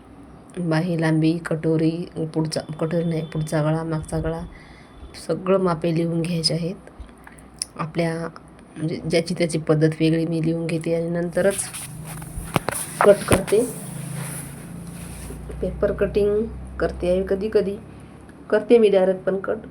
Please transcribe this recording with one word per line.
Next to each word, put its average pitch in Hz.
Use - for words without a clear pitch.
बाही 165
लांबी, 160
कटोरी, 165
पुढचा, 156
कटोरी 170
नाही, 160
पुढचा 156
गळा, 160
मागचा 160
गळा, 160
सगळं 180
मापे 170
लिहून 165
घ्यायचे 160
आहेत. 170
आपल्या, 165
म्हणजे, 160
ज्याची 170
त्याची 170
पद्धत 156
वेगळी 160
मी 165
लिहून 165
घेते 165
आणि 165
नंतरच 175
कट 202
करते. 202
पेपर 190
कटिंग 202
करते 175
आहे, 185
कधी 202
कधी 202
करते 214
मी 220
डायरेक्ट 190
पण 190
कट, 214